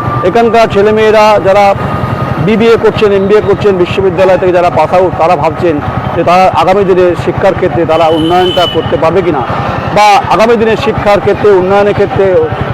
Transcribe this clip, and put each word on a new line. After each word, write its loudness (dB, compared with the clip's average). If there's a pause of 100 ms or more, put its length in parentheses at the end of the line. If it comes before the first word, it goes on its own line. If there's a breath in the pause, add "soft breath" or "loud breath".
(240)
এখানকার 2
ছেলেমেয়েরা 2
যারা 2 (720)
বিবিএ 2
করছেন, 0
এমবিএ 2
করছেন, 0
বিশ্ববিদ্যালয় 0
থেকে 0
যারা 2
পাস -2
আউট, 2
তারা 2
ভাবছেন -2 (360)
যে -2
তারা 2
আগামী 2
দিনে 2 (100)
শিক্ষার 0
ক্ষেত্রে -2
তারা 0
উন্নয়নটা 0
করতে -4
পারবে 0
কিনা, -2 (560)
বা 4
আগামী 2
দিনে 0
শিক্ষার 0
ক্ষেত্রে, 0
উন্নয়নের 2
ক্ষেত্রে 0 (400)